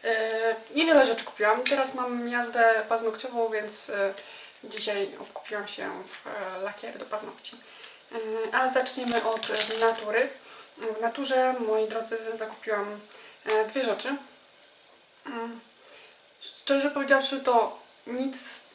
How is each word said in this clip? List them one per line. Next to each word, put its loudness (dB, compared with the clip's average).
E, 0
niewiele 8
rzeczy 0
kupiłam. 2
Teraz 2
mam -4
jazdę 4
paznokciową, -2
więc, -4
e, 0
dzisiaj -2
obkupiłam -8
się -6
w, -12
e, -6
lakier -8
do -10
paznokci. -8
E, -4
ale 4
zaczniemy 2
od, 0
e, 2
Natury. 2
W -6
Naturze, 2
moi 2
drodzy, -4
zakupiłam, -4
e, 4
dwie 0
rzeczy. -2
Mm, -8
szczerze 0
powiedziawszy, 2
to 4
nic -2